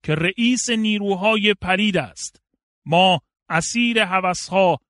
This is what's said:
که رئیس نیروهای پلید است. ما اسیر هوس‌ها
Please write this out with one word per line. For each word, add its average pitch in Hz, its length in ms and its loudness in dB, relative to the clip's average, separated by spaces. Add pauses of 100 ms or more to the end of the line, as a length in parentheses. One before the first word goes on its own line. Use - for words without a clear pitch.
که 156 120 -2
رئیس 233 560 0
نیروهای 214 840 0
پلید 190 420 0
است. - 460 -8 (440)
ما 175 340 4 (280)
اسیر 226 500 0
هوس‌ها 185 800 0 (120)